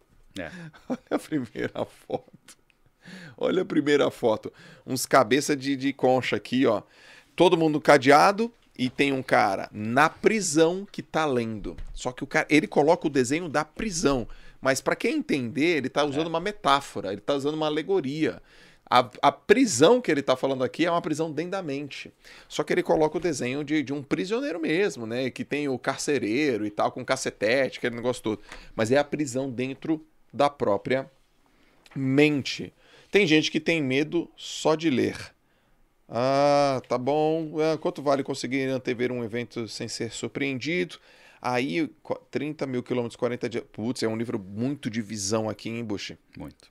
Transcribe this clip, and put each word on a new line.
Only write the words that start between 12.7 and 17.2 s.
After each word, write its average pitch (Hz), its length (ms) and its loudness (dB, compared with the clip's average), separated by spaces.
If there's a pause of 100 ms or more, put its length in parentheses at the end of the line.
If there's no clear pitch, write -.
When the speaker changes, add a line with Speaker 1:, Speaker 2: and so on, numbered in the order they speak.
Speaker 2:
o - 20 0
desenho 143 380 0
da 147 160 -2
prisão. 156 640 -2 (320)
Mas 131 220 0
pra 165 140 0
quem 294 220 -2
entender, 151 600 0
ele 127 120 -2
tá 147 140 0
usando 147 220 -2
Speaker 3:
É. 170 40 -6
Speaker 2:
uma 165 100 -2
metáfora, 143 720 0
ele 101 100 -6